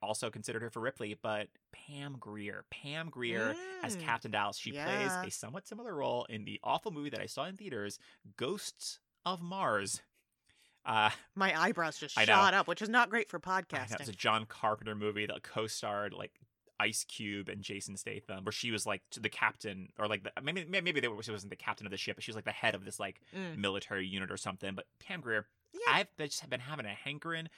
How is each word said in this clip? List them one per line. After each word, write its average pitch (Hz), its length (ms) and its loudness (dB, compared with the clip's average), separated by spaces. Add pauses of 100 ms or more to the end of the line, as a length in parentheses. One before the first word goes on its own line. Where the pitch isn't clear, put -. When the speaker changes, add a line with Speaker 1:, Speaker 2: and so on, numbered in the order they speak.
Speaker 1:
also 107 260 0
considered 110 320 -4
her 117 80 -4
for 113 120 -6
Ripley, 110 340 -4
but 107 340 -2 (220)
Pam 143 480 -12
Grier. 104 500 -8
Pam 156 400 -8
Grier 117 460 0 (280)
as 214 120 -4
Speaker 2:
Mm. 175 60 -6
Speaker 1:
Captain 117 300 0
Dallas. 104 260 2
She - 140 -8
plays 143 140 -4
Speaker 2:
Yeah. 185 400 0
Speaker 1:
a 98 60 -8
somewhat 131 360 -8
similar 214 280 -10
role 123 300 0
in 107 200 -8
the 104 180 -6
awful 160 280 0
movie 147 180 -4
that 107 120 -4
I 95 60 -4
saw 143 180 -4
in 190 120 -8
theaters, 113 400 -6 (400)
Ghosts - 640 -4 (260)
of 175 160 -2
Mars. 147 600 2 (840)
Uh, 110 240 8 (260)
Speaker 2:
My 190 240 6
eyebrows 165 400 4
just - 180 -6
Speaker 1:
I 110 80 8
know. 107 80 10
Speaker 2:
shot 190 200 10
up, 190 140 6
which 175 140 0
is 214 80 0
not 240 200 6
great 226 200 0
for 170 160 -4
Speaker 1:
I 185 40 -2
know. 185 120 2
Speaker 2:
podcasting. 127 380 -4
Speaker 1:
It's 135 100 -6
a 101 40 -6
John 110 320 4
Carpenter 107 500 0
movie 104 300 2
that - 180 -4
co-starred, 104 720 -2
like, 101 260 -10 (400)
Ice 110 240 2
Cube 101 460 -4
and 101 120 -6
Jason 98 360 -8
Statham, 101 480 -8
where 104 80 -2
she 120 180 -2
was, 107 160 0
like, 98 240 -2
to - 80 -10
the 110 100 0
captain, 101 600 0 (100)
or, 107 80 2
like, 101 160 0
the, 104 80 -8 (100)
maybe, 165 240 -4
may-, 180 160 -2
maybe 170 200 0
they 123 80 2
were, 107 120 -6
she 110 100 -6
wasn't 101 200 -8
the 95 60 -10
captain - 280 -6
of 95 60 -10
the 98 60 -4
ship, 98 180 -4
but - 80 -12
she 117 80 -6
was, 110 60 -6
like, 107 80 -10
the 107 60 0
head 110 240 2
of 95 100 -10
this, - 140 -8
like, 98 200 -6 (160)
Speaker 2:
Mm. 180 220 -8
Speaker 1:
military 98 500 -2
unit 95 240 -4
or 95 60 -4
something. 95 360 -6
But 95 140 -10 (120)
Pam 180 220 -8
Grier, 110 260 0 (260)
Speaker 2:
Yeah. 165 140 -10
Speaker 1:
I've 165 200 6 (100)
just 156 320 -4
been 123 120 0
having 135 260 -6
a 101 80 -4
hankering 160 640 -6